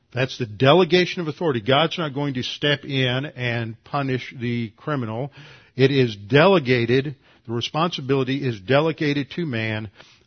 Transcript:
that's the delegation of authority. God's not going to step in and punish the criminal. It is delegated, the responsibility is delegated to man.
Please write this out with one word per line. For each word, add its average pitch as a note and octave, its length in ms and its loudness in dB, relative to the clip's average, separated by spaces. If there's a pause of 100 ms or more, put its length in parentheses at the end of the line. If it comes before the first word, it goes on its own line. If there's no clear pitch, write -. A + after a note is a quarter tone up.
(120)
that's B2+ 280 -4
the B2 80 -4
delegation E3+ 760 4
of D#3+ 60 -6
authority. C#3+ 340 -2
God's C#3+ 380 2
not D3+ 140 -4
going C#3+ 220 -4
to B2 80 -4
step D3 400 -2
in C3 420 -2
and A#2+ 580 -6
punish C3+ 520 -4
the A#2+ 400 -4
criminal. B2+ 560 -6 (440)
It C3+ 160 4
is B2+ 240 2
delegated, C3 1000 2 (300)
the A2+ 80 -8
responsibility C#3 880 -2
is A#2 160 -4
delegated C#3+ 720 0
to F3 140 -6
man. A2 460 -4 (360)